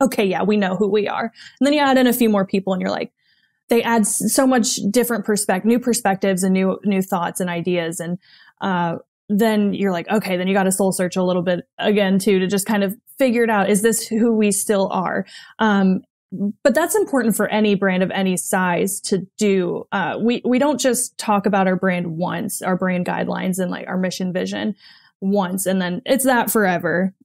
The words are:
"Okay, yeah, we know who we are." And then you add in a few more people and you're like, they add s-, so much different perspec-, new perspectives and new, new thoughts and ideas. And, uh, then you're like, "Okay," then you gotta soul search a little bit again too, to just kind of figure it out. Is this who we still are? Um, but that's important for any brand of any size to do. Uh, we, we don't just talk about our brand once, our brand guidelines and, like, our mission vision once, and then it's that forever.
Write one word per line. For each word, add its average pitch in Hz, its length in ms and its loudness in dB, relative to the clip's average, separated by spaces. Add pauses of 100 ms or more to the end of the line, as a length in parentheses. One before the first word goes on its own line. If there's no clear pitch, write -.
"Okay, 240 240 0
yeah, 180 160 0
we 208 160 2
know 190 180 0
who 202 140 0
we 202 180 0
are." 226 240 -4 (280)
And 254 60 4
then 285 60 4
you 302 80 2
add 269 160 4
in 262 120 4
a 233 40 2
few 240 160 2
more 202 160 2
people 190 300 -2
and 185 80 -4
you're 190 80 -2
like, - 220 -6 (580)
they 233 120 4
add 233 200 2
s-, - 320 -2
so 277 120 4
much - 300 2 (140)
different 233 340 0
perspec-, 196 400 -2
new 233 140 4
perspectives 196 640 0
and 190 100 2
new, 190 320 2
new 196 160 2
thoughts 180 400 -4
and 180 80 -2
ideas. 170 520 -2
And, 175 180 -6 (420)
uh, 175 360 0 (340)
then 208 420 2
you're 196 200 0
like, 170 180 -6
"Okay," 190 260 0
then 180 120 -2
you 196 60 2
gotta 190 180 2
soul 190 200 0
search 180 240 -2
a 190 60 0
little 180 200 0
bit 175 180 -2 (180)
again 196 400 2
too, 190 220 2
to 190 80 0
just 196 180 -2
kind 208 180 0
of 190 100 -4 (220)
figure 233 280 2
it 226 60 2
out. 208 200 2
Is 202 120 4
this 226 240 0
who 226 300 2
we 214 160 4
still 196 400 0
are? 190 320 -2 (360)
Um, 196 420 4 (640)
but 262 100 4
that's 339 220 0
important 247 400 0
for 208 100 0
any 214 300 2
brand 190 260 0
of 180 80 0
any 190 260 0
size 185 640 -2
to 190 220 -2 (140)
do. 185 540 0
Uh, 151 280 -4
we, 233 240 0
we 247 140 2
don't 285 220 0
just - 360 -2
talk 202 300 0
about 190 220 2
our 185 80 2
brand 175 400 -2
once, 175 440 -6
our 185 160 -2
brand 180 300 -2
guidelines 180 540 -4
and, 180 100 -2
like, - 160 -8
our - 100 -6
mission 185 360 -2
vision 196 420 -4 (460)
once, 190 440 0
and 190 160 0
then 180 240 -4
it's 269 200 0
that 240 260 2
forever. 185 640 0 (100)